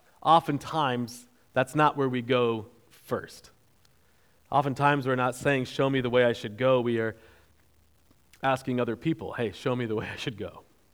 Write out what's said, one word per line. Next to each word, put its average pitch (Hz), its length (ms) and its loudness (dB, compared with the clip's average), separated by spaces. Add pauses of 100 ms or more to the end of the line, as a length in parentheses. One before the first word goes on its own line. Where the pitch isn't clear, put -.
(200)
oftentimes 143 1080 0 (240)
that's 139 240 0
not 151 200 4
where 135 120 0
we 127 120 -2
go 117 460 0 (240)
first. - 640 -10 (1000)
Oftentimes 139 560 2
we're 131 80 0
not 127 220 -2
saying, 135 300 0
"Show 135 220 0
me 135 120 0
the 120 100 -2
way 123 140 6
I 120 80 4
should 110 240 -8
go." 127 240 4
We 117 180 0
are 113 160 -2 (1300)
asking 131 380 0
other 117 160 -2
people, 151 380 -6
"Hey, 113 180 -4
show 127 240 -4
me 123 100 -4
the 110 80 -4
way 98 180 -4
I 98 40 -12
should - 200 -8
go," 95 280 -12 (300)